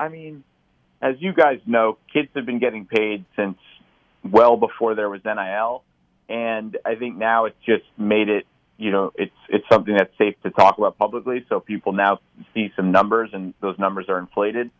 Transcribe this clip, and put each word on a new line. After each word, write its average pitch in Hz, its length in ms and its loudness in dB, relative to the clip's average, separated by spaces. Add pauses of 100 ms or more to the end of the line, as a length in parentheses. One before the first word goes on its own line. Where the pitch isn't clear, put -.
I 156 80 -6
mean, 156 340 -16 (580)
as 135 200 -2
you 185 120 -4
guys 143 340 4
know, 113 300 2 (160)
kids 147 220 -2
have 135 120 -6
been 123 120 -4
getting 110 280 -2
paid 107 380 -2 (120)
since 98 200 -2 (680)
well 113 320 6
before 110 400 -2
there 104 120 -2
was 101 160 -10
N 107 140 -4
I 98 180 -6
L, 117 280 -6 (440)
and 113 560 -6
I 113 120 -2
think 117 200 -10
now 113 280 0
it's 110 200 -8
just 110 200 0 (120)
made 107 320 2
it, 101 180 -2 (320)
you 107 120 -4
know, 98 240 -2
it's, 98 160 -6 (180)
it's 101 220 0
something 104 260 4
that's 95 220 2
safe 104 240 2
to 95 80 -6
talk 98 280 4
about 101 200 0
publicly, 120 500 -4
so 101 120 -2
people 101 320 -6
now 98 260 2 (360)
see 107 200 -4
some 95 160 0
numbers, 107 420 2
and 92 280 -10
those 92 180 -6
numbers 98 300 -4
are 92 100 0
inflated. 110 600 -4